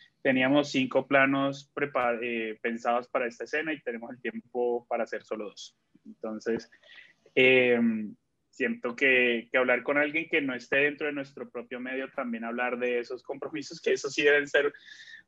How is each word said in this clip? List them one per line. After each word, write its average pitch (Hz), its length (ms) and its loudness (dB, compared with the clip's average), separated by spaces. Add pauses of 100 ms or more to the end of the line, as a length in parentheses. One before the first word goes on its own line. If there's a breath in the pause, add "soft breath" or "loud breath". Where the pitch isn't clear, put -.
(220 soft breath)
teníamos 135 480 2
cinco 131 380 0
planos 139 640 2
prepa-, 127 480 -2
eh, 113 400 -6
pensados 120 460 -2
para 127 200 -2
esta 120 180 -8
escena 156 280 -4
y 139 80 -8
tenemos 117 300 -8
el 123 100 -16
tiempo 120 680 -4
para 117 160 -2
hacer 107 180 -10
solo 107 220 -8
dos. - 300 -18 (300)
Entonces, 110 640 -6 (640 loud breath)
eh, 127 440 6 (680)
siento 120 460 -6
que, 123 560 4
que 131 60 2
hablar 123 240 2
con 143 160 0
alguien 151 320 0
que 160 120 0
no 131 120 -4
esté 120 240 -4
dentro 147 300 0
de 147 60 -4
nuestro 139 360 -10
propio 120 300 -10
medio, 131 320 -8
también 117 320 -6
hablar 120 340 -4
de 123 220 0
esos 120 240 -8
compromisos, 143 580 -10
que - 120 0
eso 135 160 -4
sí 143 120 -4
deben 143 260 4
ser, 143 240 2 (560 loud breath)